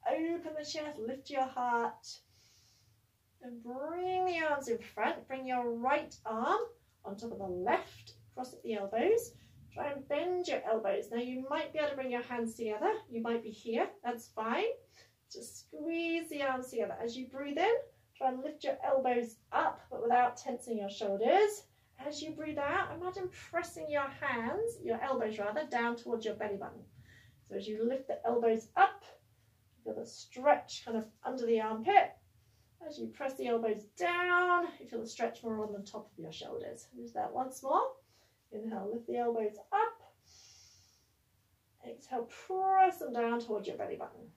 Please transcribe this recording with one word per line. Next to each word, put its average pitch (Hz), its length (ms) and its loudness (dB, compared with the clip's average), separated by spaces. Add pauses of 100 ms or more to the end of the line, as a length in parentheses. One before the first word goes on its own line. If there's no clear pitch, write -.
Open 320 520 -2
the 294 60 -6
chest, 302 340 -8
lift 262 320 -8
your 262 160 0
heart. 240 600 -2 (1400)
And 240 200 -12
bring 339 640 -2
the 339 200 0
arms 285 220 0
in 233 100 0
front. - 480 -2
Bring 262 200 -8
your 247 240 0
right 254 440 2 (120)
arm 226 340 2 (440)
on 202 120 -8
top 226 160 -8
of - 60 -10
the 196 60 -6
left, 190 680 -2 (220)
cross 254 180 -8
at - 100 -18
the 233 120 -4
elbows. 226 580 2 (440)
Try 294 140 -2
and 277 180 -8
bend 349 400 0
your 269 160 0
elbows. - 480 0
Now 233 60 0
you 254 320 -4
might 302 200 -2
be 320 80 -4
able 294 120 2
to 277 60 -4
bring 262 140 -2
your 240 120 0
hands 233 320 -2
together. 226 400 0 (160)
You 226 100 -4
might 233 220 0
be 220 80 -10
here, 240 360 0 (160)
that's 240 260 -6
fine. 233 360 0 (680)
Just - 360 -14
squeeze 330 640 -4
the 285 140 -4
arms 254 260 -2
together. 220 280 -2
As 233 160 -4
you 254 120 -8
breathe 277 320 -6
in, 415 160 6 (420)
try 262 140 2
and 254 120 -4
lift 302 220 -8
your - 180 0
elbows 247 540 4 (160)
up, - 380 0
but 226 120 -6
without 247 360 6
tensing 240 400 -4
your 196 100 -4
shoulders. 226 760 4 (340)
As 294 240 -6
you 311 80 -6
breathe 302 260 -6
out, 320 420 0
imagine 370 300 -4 (220)
pressing 330 400 -4
your 285 180 2 (100)
hands, 285 640 -2
your 226 200 0
elbows 226 360 0
rather, 214 280 -2
down 233 300 0
towards 233 280 -4
your 208 120 -2
belly 208 200 -4
button. - 240 -10 (680)
So - 100 -8
as 196 120 -6
you 214 180 0
lift 269 220 -2
the - 180 -2
elbows 233 500 4
up, 381 280 6 (800)
feel - 100 -4
the 226 120 -6
stretch - 800 0
kind 226 100 -2
of 226 80 -2 (180)
under 254 220 -4
the 226 160 4
armpit. 226 520 6 (760)
As 294 100 -10
you 226 100 -6
press 269 260 -6
the 262 140 -4
elbows 226 360 0 (140)
down, 349 680 4 (120)
you 262 60 -16
feel 226 160 -6
the 226 40 -8
stretch - 360 -2
more 220 200 -2
on 208 120 -4
the 196 60 -8
top - 300 -12
of - 80 -20
your 160 140 -10
shoulders. - 540 -8 (100)
Use 240 160 -12
that - 180 -2
once 262 320 -4
more. 302 200 4 (720)
Inhale, 214 400 -4
lift 233 140 -6
the 240 120 -2
elbows 226 380 0 (160)
up. 453 300 2 (1900)
Exhale, 233 400 -4 (180)
press 381 520 6
them 254 140 -6
down 233 280 2
towards 214 260 -4
your - 100 -6
belly - 200 -4
button. - 400 -12